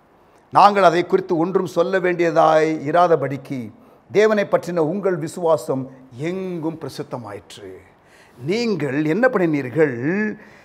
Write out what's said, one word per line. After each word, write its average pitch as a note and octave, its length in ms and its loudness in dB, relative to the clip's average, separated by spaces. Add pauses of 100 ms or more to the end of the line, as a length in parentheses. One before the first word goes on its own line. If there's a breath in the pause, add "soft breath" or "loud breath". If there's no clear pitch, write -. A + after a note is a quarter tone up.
(520 soft breath)
நாங்கள் G3 320 6
அதை F3 220 4
குறித்து F#3 320 0
ஒன்றும் F#3 280 0
சொல்ல F3+ 340 0
வேண்டியதாய் D#3+ 760 2 (100)
இராதபடிக்கு C#3 840 0 (420 soft breath)
தேவனை G#3 400 2
பற்றின F3 260 -2
உங்கள் D#3+ 380 -2
விசுவாசம் D3+ 720 -2 (280 loud breath)
எங்கும் E3+ 600 -6
பிரசித்தமாயிற்று." A2 960 -14 (680 soft breath)
நீங்கள் D#3 600 -2
என்ன F#3+ 220 2
பண்ணினீர்கள்? D#3 1040 0 (320 loud breath)